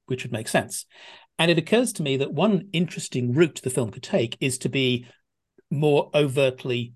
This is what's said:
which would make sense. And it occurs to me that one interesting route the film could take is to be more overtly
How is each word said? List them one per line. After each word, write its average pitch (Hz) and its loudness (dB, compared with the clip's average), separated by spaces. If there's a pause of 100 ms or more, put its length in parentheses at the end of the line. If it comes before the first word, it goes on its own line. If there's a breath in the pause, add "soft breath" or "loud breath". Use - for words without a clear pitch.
which 127 -6
would 120 -8
make 113 -6
sense. - -2 (520 loud breath)
And 165 4
it 165 4
occurs 226 2
to - -6
me 135 0
that 139 -2
one 180 2
interesting 151 -2
route 151 2
the 131 -2
film 120 -2
could - -14
take 120 -2
is 131 -2
to - -4
be 123 0 (640 loud breath)
more 147 2
overtly 131 0